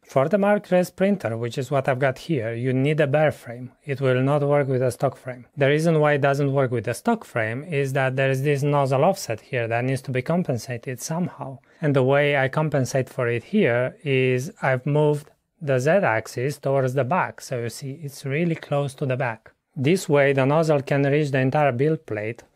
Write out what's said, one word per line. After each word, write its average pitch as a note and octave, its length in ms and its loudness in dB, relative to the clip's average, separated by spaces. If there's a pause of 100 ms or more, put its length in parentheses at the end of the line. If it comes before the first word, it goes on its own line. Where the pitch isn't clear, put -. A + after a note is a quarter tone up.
For C3+ 260 0
the G3+ 80 0
Mark G#3 300 2
three F3+ 140 4
S F3 100 -2
printer, F#3 480 -2
which A#2 180 -6
is C3 140 -6
what C#3 180 0
I've B2+ 100 0
got C3 200 0
here, A#2 340 -4
you B2 220 -2
need D3 260 2
a D3+ 60 4
Bear C#3+ 260 2
frame. A#2+ 400 -14 (120)
It C3+ 180 -6
will B2+ 180 2
not C#3 220 2
work C#3+ 260 2
with C3 140 0
a B2+ 80 2
stock - 260 -2
frame. B2 300 -14 (100)
The C#3 120 4
reason D#3 320 4
why D3 140 4
it C#3 60 0
doesn't C#3 320 2
work C3+ 180 0
with A#2 180 -2
a A#2 60 -2
stock A3+ 300 -2
frame A#2 400 -4
is C#3 300 -2
that C3 220 0
there C3+ 140 2
is C3+ 120 -2
this C#3+ 200 0
nozzle C#3+ 420 2
offset E3 360 -2
here A#2+ 280 -4
that A#2 160 0
needs C3 180 -2
to - 80 -10
be B2+ 100 -2
compensated B2+ 800 -4
somehow. C#3 600 -8 (200)
And C#3+ 160 2
the C3+ 60 4
way C#3+ 340 2
I C3+ 120 2
compensate C3+ 600 -2
for B2+ 200 -4
it A#2+ 160 -2
here C3 600 0
is C3 560 0
I've C3 240 0
moved D3 460 0 (320)
the C3+ 160 0
Z C3 120 0
axis C3+ 680 0
towards C3+ 340 0
the C3+ 120 0
back, C3 360 -2
so B2 200 -8
you A#2 100 -6
see C#3 320 -12
it's C#3+ 240 -14
really D#3+ 300 -2
close C#3+ 380 -4
to D3 120 -6
the B2+ 100 -2
back. A#2+ 340 -6 (240)
This D#3+ 320 0
way C#3+ 280 4
the C3+ 100 2
nozzle D3 380 2
can C#3 220 0
reach D3 260 2
the C3+ 80 0
entire C3 340 2
build D3+ 320 0
plate, G#2+ 380 -8 (140)